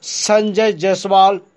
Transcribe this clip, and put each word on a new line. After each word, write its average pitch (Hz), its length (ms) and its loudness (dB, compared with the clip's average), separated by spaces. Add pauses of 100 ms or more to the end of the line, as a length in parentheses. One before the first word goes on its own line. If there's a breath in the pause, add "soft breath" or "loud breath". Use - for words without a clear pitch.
संजय 214 720 -2
जायसवाल 190 640 2 (200)